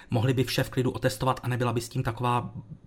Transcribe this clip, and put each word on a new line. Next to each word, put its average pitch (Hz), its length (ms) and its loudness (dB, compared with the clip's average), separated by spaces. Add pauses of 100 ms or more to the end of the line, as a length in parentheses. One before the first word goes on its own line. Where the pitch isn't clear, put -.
Mohli 120 240 2
by 127 100 2
vše 131 200 0
v - 60 -2
klidu 127 220 0
otestovat - 520 0
a 120 40 -4
nebyla 123 260 0
by 117 80 0
s - 80 -10
tím 131 140 -2
taková 120 480 0 (360)